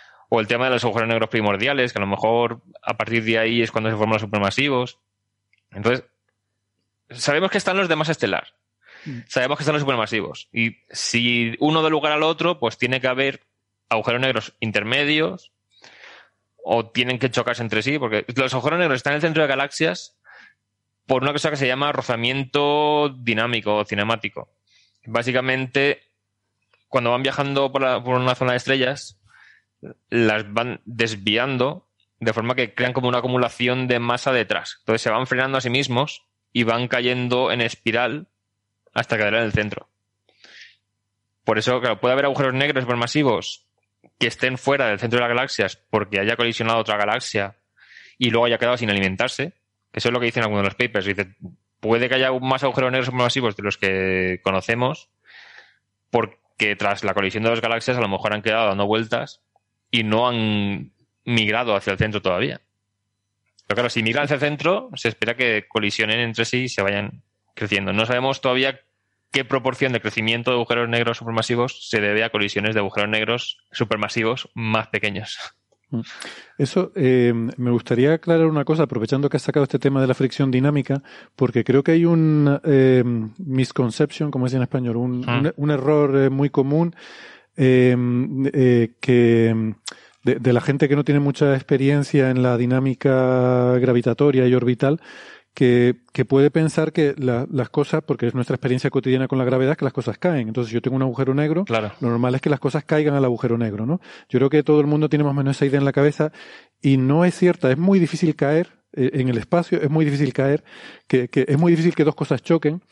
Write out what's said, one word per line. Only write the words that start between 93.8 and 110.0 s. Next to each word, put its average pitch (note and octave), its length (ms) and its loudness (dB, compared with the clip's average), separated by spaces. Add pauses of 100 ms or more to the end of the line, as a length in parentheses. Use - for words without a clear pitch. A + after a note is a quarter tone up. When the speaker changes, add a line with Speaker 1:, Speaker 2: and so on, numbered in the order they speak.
Speaker 2:
y B2 60 4
orbital, B2+ 480 2 (540)
que, B2 400 4 (180)
que B2+ 120 0
puede C#3 260 4
pensar D#3+ 420 0
que D3 240 2
la, B2+ 340 -2
las B2+ 180 -2
cosas, D3+ 360 -2
porque A#2+ 220 -2
es A#2 80 -2
nuestra B2+ 200 -2
experiencia B2+ 360 -2
cotidiana C3 360 0
con C3+ 120 -2
la B2+ 60 0
gravedad, C3 300 2
que - 80 -8
las C3 100 -2
cosas A#2 240 -6
caen. D3 300 -2
Entonces, A2+ 220 -4
si A2+ 60 -4
yo A#2 60 -2
tengo C3 140 0
un C3 60 2
agujero C3 320 0
negro, D#3 320 0
Speaker 1:
Claro. A2 340 -2
Speaker 2:
lo B2 100 0
normal B2 260 0
es C3 60 -2
que D#3 80 0
las C#3 120 0
cosas C#3+ 240 -2
caigan D3+ 300 2
al C#3 100 2
agujero A#2 320 0
negro, A2 280 -2
¿no? D#3+ 140 -2 (300)
Yo B2 100 2
creo C3+ 100 4
que D3+ 140 4
todo D3+ 160 6
el D3+ 80 4
mundo D3+ 220 2
tiene D3+ 160 2
más C#3+ 60 0
o - 20 -2
menos C#3 240 0
esa C#3+ 80 2
idea C#3 140 2
en C#3 60 2
la C3+ 60 2
cabeza D3 400 2 (500)
y C#3 160 4
no D3 280 4
es F3 100 2
cierta. F3 360 2
Es C3 60 2
muy F#3+ 220 4
difícil D#3+ 360 0
caer, D#3 340 0 (240)
eh, C3 220 0
en C3 120 0
el A#2+ 100 0
espacio, E3+ 440 0
es D3+ 80 0
muy D#3 160 2